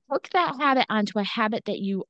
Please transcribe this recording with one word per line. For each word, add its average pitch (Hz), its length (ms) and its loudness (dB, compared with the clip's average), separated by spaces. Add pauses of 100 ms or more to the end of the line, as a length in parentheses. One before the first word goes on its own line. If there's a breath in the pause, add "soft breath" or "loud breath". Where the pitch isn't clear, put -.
(120)
hook 269 220 -2
that 339 260 2
habit 269 300 4
onto 214 300 0
a 202 40 2
habit 214 420 -2
that - 140 -4
you 196 300 -2